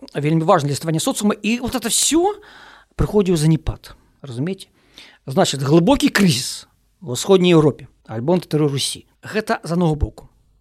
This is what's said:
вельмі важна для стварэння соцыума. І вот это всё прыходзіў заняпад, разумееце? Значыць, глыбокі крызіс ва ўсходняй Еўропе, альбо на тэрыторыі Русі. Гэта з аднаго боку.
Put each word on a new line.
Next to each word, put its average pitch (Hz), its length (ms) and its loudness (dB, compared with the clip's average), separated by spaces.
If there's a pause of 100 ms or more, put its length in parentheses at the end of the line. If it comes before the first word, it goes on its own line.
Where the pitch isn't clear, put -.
(140)
вельмі 160 280 0
важна 160 260 2
для 139 80 -4
стварэння 160 240 0
соцыума. 220 340 -2
І 226 260 -4
вот 247 160 -6
это 233 160 -4
всё 370 480 0 (560)
прыходзіў 185 400 0
заняпад, - 580 0 (280)
разумееце? 143 460 -8 (580)
Значыць, 143 360 0
глыбокі 170 460 4
крызіс 151 580 0 (380)
ва 131 100 -8
ўсходняй 180 380 2
Еўропе, 151 340 2 (220)
альбо 139 260 -2
на 156 60 0
тэрыторыі 147 320 -2
Русі. - 320 -6 (180)
Гэта 220 400 -6
з 160 140 -8
аднаго 170 180 0
боку. - 340 -8 (320)